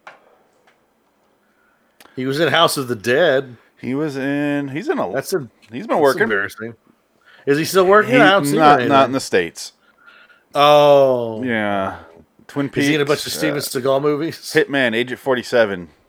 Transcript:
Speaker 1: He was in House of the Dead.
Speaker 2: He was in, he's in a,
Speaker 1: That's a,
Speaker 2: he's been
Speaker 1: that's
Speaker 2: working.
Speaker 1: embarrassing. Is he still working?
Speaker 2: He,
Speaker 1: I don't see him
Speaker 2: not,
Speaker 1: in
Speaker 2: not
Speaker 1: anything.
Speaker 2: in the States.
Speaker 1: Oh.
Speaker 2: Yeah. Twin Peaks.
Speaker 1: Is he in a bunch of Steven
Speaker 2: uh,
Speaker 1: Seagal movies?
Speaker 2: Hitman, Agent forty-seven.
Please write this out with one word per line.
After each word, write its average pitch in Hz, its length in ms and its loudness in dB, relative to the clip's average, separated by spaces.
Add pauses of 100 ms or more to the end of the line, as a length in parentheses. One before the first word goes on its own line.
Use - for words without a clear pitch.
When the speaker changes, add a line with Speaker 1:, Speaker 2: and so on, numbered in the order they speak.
(2250)
Speaker 1:
He 127 100 -6
was 139 140 -2
in 165 80 2
House 160 280 2
of 135 120 -6
the 120 80 -4
Dead. 131 600 0 (240)
Speaker 2:
He 127 140 -8
was 143 220 -6
in, 143 520 -4
he's 160 200 -10
in 339 100 -4
a, 95 140 -6
Speaker 1:
That's 139 200 -8
a, 147 160 -6 (220)
Speaker 2:
he's 131 160 -12
been 233 100 -4
Speaker 1:
that's 165 60 0
Speaker 2:
working. 135 220 2
Speaker 1:
embarrassing. 107 500 -6 (720)
Is 143 120 2
he 160 60 -4
still 180 220 2
working? 214 280 4
Speaker 2:
He, 247 60 6
Speaker 1:
I 196 100 6
don't 196 140 2
see 143 80 -2
him 147 60 0
Speaker 2:
not, 147 240 6
Speaker 1:
in 120 60 -2
Speaker 2:
not 143 80 2
Speaker 1:
anything. 135 100 4
Speaker 2:
in 123 60 -4
the 135 80 -4
States. - 520 -4 (840)
Speaker 1:
Oh. 139 880 4
Speaker 2:
Yeah. 101 580 -4 (480)
Twin 143 200 -6
Peaks. 147 160 -4
Speaker 1:
Is 139 40 0
he 151 80 0
in 147 40 0
a 147 40 -2
bunch 139 220 -2
of 123 60 -8
Steven 151 260 -4
Speaker 2:
uh, - 40 -6
Speaker 1:
Seagal 135 400 -2
movies? 151 360 -4
Speaker 2:
Hitman, 135 560 -2
Agent 123 260 -4
forty-seven. 110 680 0 (200)